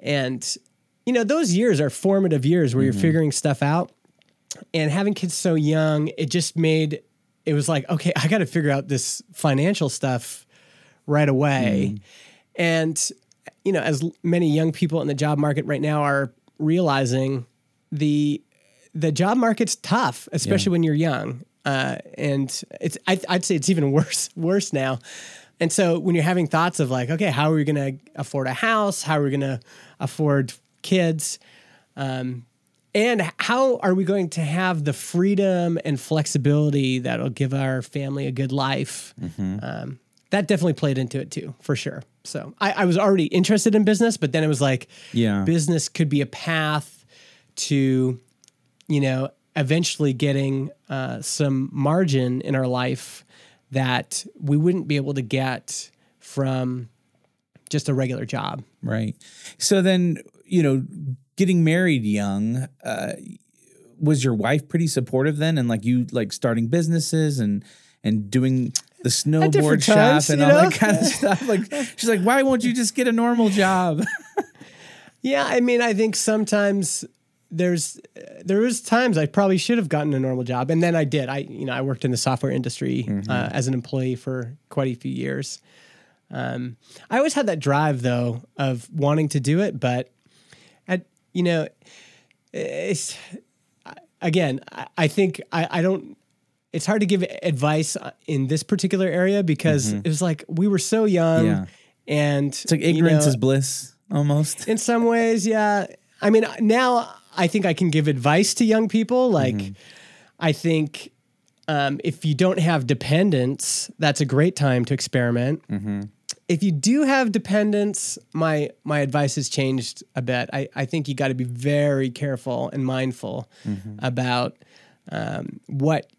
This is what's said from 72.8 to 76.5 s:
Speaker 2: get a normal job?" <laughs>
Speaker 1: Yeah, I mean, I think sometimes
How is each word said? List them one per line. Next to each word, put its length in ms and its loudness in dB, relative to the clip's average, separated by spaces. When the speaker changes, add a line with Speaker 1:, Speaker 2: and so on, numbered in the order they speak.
Speaker 2:
get 140 0
a 40 2
normal 360 2
job?" 560 2
<laughs> 80 0
Speaker 1:
Yeah, 240 0
I 140 2
mean, 220 4
I 100 2
think 240 0
sometimes 880 0